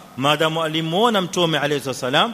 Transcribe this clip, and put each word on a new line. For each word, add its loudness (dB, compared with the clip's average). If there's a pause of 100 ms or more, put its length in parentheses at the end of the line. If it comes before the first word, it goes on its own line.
(160)
maadamu 0
alimuona 0
Mtume 0
alayhi -2
salam 0